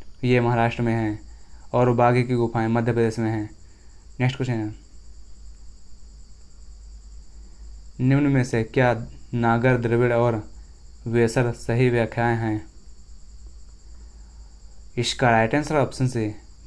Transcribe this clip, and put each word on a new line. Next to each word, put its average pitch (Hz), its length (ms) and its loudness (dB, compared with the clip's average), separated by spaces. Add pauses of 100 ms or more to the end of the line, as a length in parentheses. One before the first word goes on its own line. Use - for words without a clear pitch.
(240)
ये 123 180 4
महाराष्ट्र 117 420 2
में 117 100 2
हैं 110 260 -2 (540)
और 123 200 4
बाघ 120 220 6
की 123 200 2
गुफाएं 117 320 0
मध्य 117 260 2
प्रदेश 113 260 2
में 113 120 0
हैं। 107 180 -4 (720)
नेक्स्ट 127 180 0
क्वेश्चन, 110 360 -2 (3250)
निम्न 135 240 4
में 139 200 4
से 117 220 0
क्या 123 280 2 (400)
नागर, 117 440 2
द्रविड़ 120 360 2
और 117 300 2 (640)
वेसर 117 460 2
सही 123 360 2
व्याख्याएं 117 480 2
हैं? 110 320 -2 (2250)
इसका 123 340 2
राइट 113 240 4
आंसर 147 200 0
ऑप्शन 131 320 0
सी, 110 260 -2 (340)